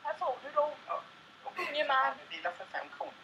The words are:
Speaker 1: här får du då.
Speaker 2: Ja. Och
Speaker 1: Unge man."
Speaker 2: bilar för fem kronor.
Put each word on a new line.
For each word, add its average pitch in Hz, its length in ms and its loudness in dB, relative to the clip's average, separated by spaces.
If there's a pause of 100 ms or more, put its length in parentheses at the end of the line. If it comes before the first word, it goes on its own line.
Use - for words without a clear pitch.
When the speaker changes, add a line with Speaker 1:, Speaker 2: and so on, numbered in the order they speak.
Speaker 1:
här 302 100 -2
får 311 300 0
du 277 120 -8
då. 302 160 6 (160)
Speaker 2:
Ja. - 140 -2 (420)
Och - 160 -8
Speaker 1:
Unge 302 280 0
man." 262 260 6 (160)
Speaker 2:
bilar 165 220 -4
för 185 140 -10
fem - 220 -6 (100)
kronor. - 160 -6 (100)